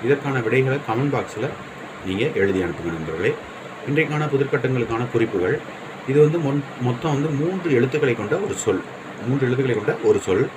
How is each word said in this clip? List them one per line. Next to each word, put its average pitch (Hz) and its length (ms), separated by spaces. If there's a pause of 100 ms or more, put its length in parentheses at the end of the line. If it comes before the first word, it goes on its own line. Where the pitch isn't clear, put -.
இதற்கான 139 300 (120)
விடைகளை 131 320 (100)
கமெண்ட் 135 280
பாக்ஸ்ல 107 280 (600)
நீங்க 98 180 (160)
எழுதி 98 220
அனுப்புங்க 82 320
நண்பர்களே. 80 360 (580)
இன்றைக்கான 151 440
புதிர்கட்டங்களுக்கான 127 720 (100)
குறிப்புகள், 110 420 (560)
இது 135 140
வந்து 156 220
மொன்-, 139 200 (200)
மொத்தம் 131 280
வந்து 143 140 (100)
மூன்று 170 300 (100)
எழுத்துக்களை 131 400
கொண்ட 104 160 (120)
ஒரு - 80 (100)
சொல். 95 180 (440)
மூன்று 135 200
எழுத்துக்களை 123 320
கொண்ட 104 140 (160)
ஒரு 104 180
சொல். 101 160 (140)